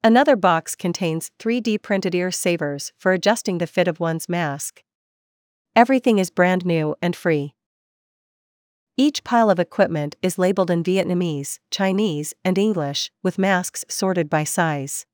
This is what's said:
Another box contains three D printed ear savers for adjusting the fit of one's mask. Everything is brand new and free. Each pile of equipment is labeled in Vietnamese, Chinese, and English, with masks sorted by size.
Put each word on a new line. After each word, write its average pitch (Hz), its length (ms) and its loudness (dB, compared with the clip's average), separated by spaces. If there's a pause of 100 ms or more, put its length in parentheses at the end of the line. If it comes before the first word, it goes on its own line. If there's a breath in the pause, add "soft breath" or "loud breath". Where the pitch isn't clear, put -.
Another 254 320 6
box 175 400 0
contains 170 640 -4
three 233 220 -2
D 214 180 -2
printed 190 380 -2
ear 180 160 -2
savers 156 680 -4
for 185 140 0
adjusting 185 460 0
the 165 100 -2
fit 175 200 0
of 160 120 -4
one's 165 300 -4
mask. 156 540 -6 (920)
Everything 240 420 4
is 185 140 0
brand 180 340 2
new 156 360 0
and 175 140 -2
free. 147 400 -2 (1400)
Each 285 260 2
pile 233 260 2
of 180 100 2
equipment 165 600 -2
is 185 160 -2
labeled 185 320 2
in 170 140 0
Vietnamese, 180 760 -2 (120)
Chinese, 190 640 -2 (100)
and 185 140 0
English, 175 540 -2 (120)
with 185 160 -2
masks 190 480 -2
sorted 180 420 -2
by 156 140 0
size. 147 720 -4